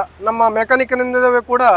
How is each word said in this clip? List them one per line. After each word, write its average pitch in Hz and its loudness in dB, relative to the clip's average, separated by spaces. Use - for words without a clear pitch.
ನಮ್ಮ 226 0
ಮೆಕ್ಯಾನಿಕ್‌ನಿಂದವೇ 247 0
ಕೂಡ 247 -2